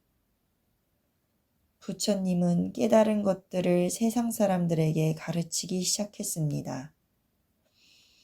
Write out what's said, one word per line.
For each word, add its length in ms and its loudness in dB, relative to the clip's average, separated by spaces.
부처님은 920 0
깨달은 500 4
것들을 680 0
세상 400 0
사람들에게 840 2
가르치기 680 -4
시작했습니다. 1120 -4